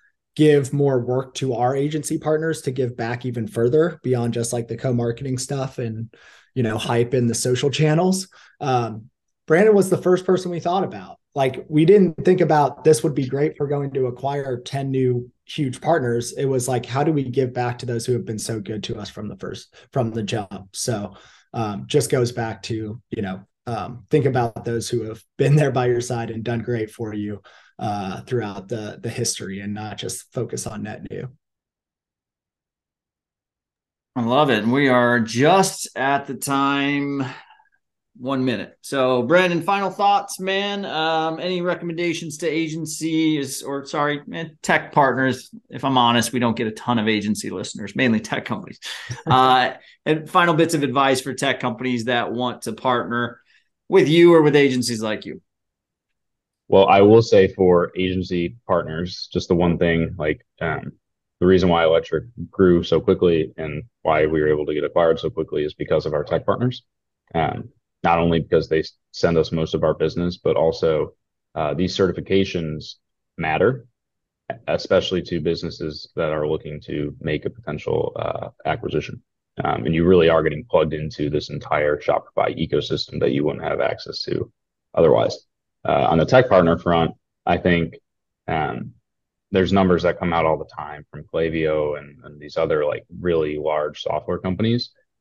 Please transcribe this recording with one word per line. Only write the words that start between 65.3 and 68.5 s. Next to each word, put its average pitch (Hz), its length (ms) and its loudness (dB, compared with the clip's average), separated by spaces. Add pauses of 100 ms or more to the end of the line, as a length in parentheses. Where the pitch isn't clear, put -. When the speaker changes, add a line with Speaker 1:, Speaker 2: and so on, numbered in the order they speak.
Speaker 3:
is 76 100 -4
because - 320 -2
of 76 80 -6
our 73 100 -2
tech - 220 -4
partners. 123 380 -2 (520)
Um, - 340 -4 (340)
not 85 140 4
only 82 220 4
because 78 300 0